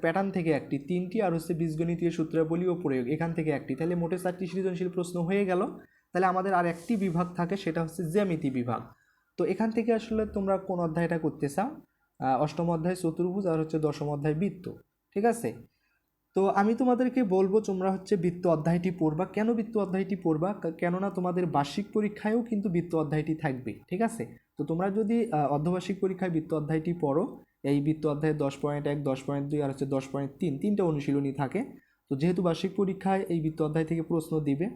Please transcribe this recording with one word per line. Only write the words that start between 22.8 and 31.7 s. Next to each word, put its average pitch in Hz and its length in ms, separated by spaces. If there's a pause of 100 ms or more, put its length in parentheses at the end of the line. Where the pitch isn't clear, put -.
অধ্যায়টি 151 400
থাকবে, 127 440 (100)
ঠিক 185 120
আছে? - 440 (120)
তো 151 60
তোমরা 175 280
যদি, 220 420
আহ, 147 180
অর্ধবার্ষিক 175 480
পরীক্ষায় 185 320
বৃত্ত 160 220
অধ্যায়টি 160 480
পড়ো, 151 420 (200)
এই 143 180
বৃত্ত 156 240
অধ্যায়ে 151 280
দশ 143 280
পয়েন্ট 147 260
এক, 147 160
দশ 131 200
পয়েন্ট 143 260
দুই 147 120
আর 139 80
হচ্ছে 135 160
দশ 135 260
পয়েন্ট 139 280
তিন, 147 200
তিনটা 202 240
অনুশীলনী 143 500
থাকে। 151 300 (460)